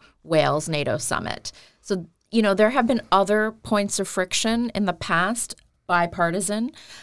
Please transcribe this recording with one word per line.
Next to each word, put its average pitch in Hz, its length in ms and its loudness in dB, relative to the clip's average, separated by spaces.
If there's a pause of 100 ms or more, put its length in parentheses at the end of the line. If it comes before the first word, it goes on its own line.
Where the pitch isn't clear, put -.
(240)
Wales 151 440 0
nato 143 300 -2
summit. - 540 -6 (280)
So, 180 260 -4 (260)
you 220 100 4
know, 202 120 4
there 214 160 4
have 247 180 2
been 247 140 0 (100)
other 208 400 4 (100)
points 202 380 0
of 190 80 -4
friction 226 680 -2
in 202 120 -2
the 180 60 2
past, 180 640 -2 (320)
bipartisan. 180 840 0 (300)